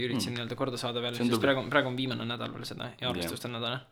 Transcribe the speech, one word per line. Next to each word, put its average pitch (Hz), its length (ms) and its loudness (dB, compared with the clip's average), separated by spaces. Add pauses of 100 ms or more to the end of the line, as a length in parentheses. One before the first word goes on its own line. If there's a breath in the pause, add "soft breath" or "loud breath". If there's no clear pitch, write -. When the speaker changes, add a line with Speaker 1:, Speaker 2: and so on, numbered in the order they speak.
Speaker 1:
üritasin 120 280 0
Speaker 2:
Mm. 120 40 -4
Speaker 1:
nii-öelda 117 200 -4
korda 131 200 -2
saada 120 240 0
veel, 120 140 0
Speaker 2:
See 120 80 0
on 120 60 6
Speaker 1:
sest 117 120 4
Speaker 2:
tubli. 139 60 4
Speaker 1:
praegu, 131 240 4
praegu 139 180 6
on 123 80 -2
viimane 123 300 -2
nädal 117 260 -4
veel 117 120 -8
seda - 200 -8
ja 123 160 -10
Speaker 2:
Jah. 127 100 0
Speaker 1:
arvestuste 87 380 -4
nädal. 120 300 -4 (140)